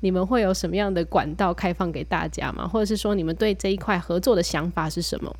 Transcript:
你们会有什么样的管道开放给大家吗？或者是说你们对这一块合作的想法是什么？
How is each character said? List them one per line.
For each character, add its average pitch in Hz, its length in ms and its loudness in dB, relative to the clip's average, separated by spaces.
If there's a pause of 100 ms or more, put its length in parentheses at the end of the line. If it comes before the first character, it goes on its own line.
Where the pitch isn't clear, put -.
你 190 100 2
们 185 160 2
会 240 140 2
有 190 140 4
什 - 140 -2
么 175 80 -2
样 202 160 0
的 170 120 2
管 151 300 0
道 180 180 2
开 175 220 0
放 175 180 0
给 151 120 -6
大 160 240 -2
家 135 240 -4
吗？ - 140 -6
或 190 120 -2
者 214 80 2
是 214 100 0
说 208 180 0
你 185 80 0
们 165 140 -2
对 214 180 2
这 190 160 -2
一 196 60 2
块 185 220 0
合 175 200 -2
作 226 160 4
的 175 80 4
想 170 280 -2
法 160 180 -2
是 175 140 -2
什 - 200 -4
么？ - 180 -8